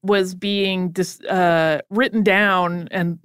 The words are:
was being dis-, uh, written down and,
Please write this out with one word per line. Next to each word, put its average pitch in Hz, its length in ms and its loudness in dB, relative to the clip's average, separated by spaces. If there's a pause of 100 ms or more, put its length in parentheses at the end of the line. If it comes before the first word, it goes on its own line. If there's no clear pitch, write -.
was 190 320 0
being 190 580 -2
dis-, 180 340 -6
uh, 165 640 2
written 214 340 0
down 185 680 2
and, 170 360 -4